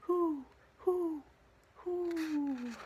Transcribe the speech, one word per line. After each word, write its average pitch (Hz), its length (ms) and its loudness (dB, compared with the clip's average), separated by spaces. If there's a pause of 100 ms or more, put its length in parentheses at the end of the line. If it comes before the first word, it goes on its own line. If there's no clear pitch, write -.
Hoo, 339 380 2 (340)
hoo, 339 440 0 (520)
hoo. 302 1120 -2